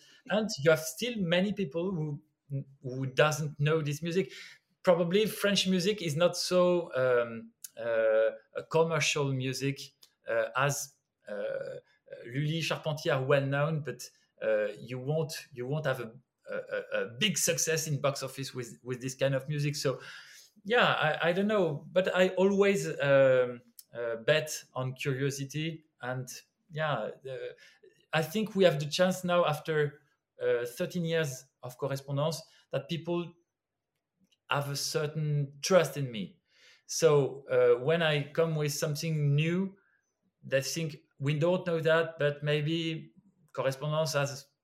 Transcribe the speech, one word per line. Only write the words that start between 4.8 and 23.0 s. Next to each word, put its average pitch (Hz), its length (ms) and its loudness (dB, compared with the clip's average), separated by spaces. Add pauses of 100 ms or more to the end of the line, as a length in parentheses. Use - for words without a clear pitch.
Probably 180 440 2
French 196 400 0
music 185 360 0
is 151 140 -2
not 175 200 2
so, 180 580 2
um, 117 540 2 (280)
uh, 110 540 4 (260)
a - 140 -4
commercial 156 600 2
music, 131 480 -4 (500)
uh, 113 140 2 (120)
as, 139 340 0 (380)
uh, 104 60 -10 (920)
Lully, 151 340 -4
Charpentier 151 540 -2
are 131 80 0
well 139 220 2
known, 143 360 0
but, - 280 -10 (340)
uh, 107 240 2 (120)
you 127 200 -10
won't, 147 340 -4 (200)
you 123 140 -8
won't 147 200 -4
have 123 140 0
a, 113 100 -10 (400)
a, 104 60 -6
a, 104 460 -4
a 101 60 -4 (100)
big 185 200 0
success 160 480 0
in 139 140 -2
box 139 220 -2
office 135 320 -10
with, 123 280 -10
with 120 180 -8
this 131 140 -6
kind 139 200 0
of 135 140 -4
music. 147 260 -2
So, 131 260 -2 (640)
yeah, 214 200 4
I, 147 460 2
I - 20 4
don't 196 140 0
know, 180 460 0
but 185 220 2
I 185 160 6
always, 196 560 4
um, 131 720 4 (320)